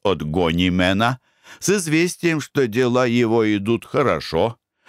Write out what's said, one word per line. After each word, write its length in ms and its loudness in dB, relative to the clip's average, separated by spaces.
от 200 0
Гонимена, 1000 0
с 100 -4
известием, 720 -2
что 280 -2
дела 380 0
его 380 2
идут 300 -2
хорошо, 720 -2